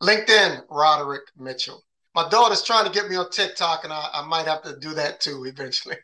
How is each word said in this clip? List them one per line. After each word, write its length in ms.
LinkedIn, 680
Roderick 540
Mitchell. 460
My 140
daughter's 340
trying 220
to 60
get 180
me 80
on 120
TikTok, 540
and 80
I, 220
I 120
might 200
have 180
to 160
do 140
that 260
too 260
eventually. 580